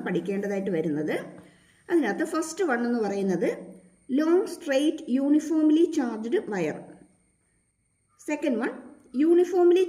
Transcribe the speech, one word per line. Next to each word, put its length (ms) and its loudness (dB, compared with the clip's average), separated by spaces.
പഠിക്കേണ്ടതായിട്ട് 680 -4
വരുന്നത്. 400 -2
അതിനകത്ത് 420 0
ഫസ്റ്റ് 380 -4
വൺ 180 0
എന്ന് 160 0
പറയുന്നത് 420 0
ലോങ് 360 2
സ്ട്രെയിറ്റ് 500 -2
യൂണിഫോംലി 680 4
ചാർജ്ഡ് 440 -2
വയർ. 240 -4
സെക്കൻഡ് 340 -2
വൺ 80 -4
യൂണിഫോംലി 680 4